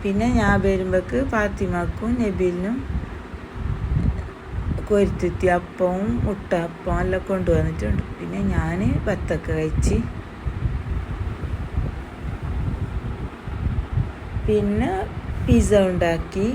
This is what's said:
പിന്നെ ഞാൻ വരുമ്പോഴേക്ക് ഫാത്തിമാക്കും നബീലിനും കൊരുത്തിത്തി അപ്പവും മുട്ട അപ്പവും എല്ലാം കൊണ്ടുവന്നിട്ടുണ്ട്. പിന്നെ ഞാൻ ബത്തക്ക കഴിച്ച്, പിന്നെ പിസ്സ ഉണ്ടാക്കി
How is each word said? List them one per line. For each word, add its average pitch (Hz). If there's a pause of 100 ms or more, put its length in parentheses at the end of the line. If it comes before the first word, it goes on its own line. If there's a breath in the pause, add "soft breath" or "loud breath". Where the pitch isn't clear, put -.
പിന്നെ 202 (120)
ഞാൻ 202
വരുമ്പോഴേക്ക് 185 (140)
ഫാത്തിമാക്കും 196 (120)
നബീലിനും 180 (2250)
കൊരുത്തിത്തി 190 (100)
അപ്പവും 185 (160)
മുട്ട 202 (160)
അപ്പവും 175
എല്ലാം 185
കൊണ്ടുവന്നിട്ടുണ്ട്. 175 (140)
പിന്നെ 175 (120)
ഞാൻ 170 (240)
ബത്തക്ക 175 (120)
കഴിച്ച്, - (4000)
പിന്നെ 214 (560)
പിസ്സ 214 (160)
ഉണ്ടാക്കി 175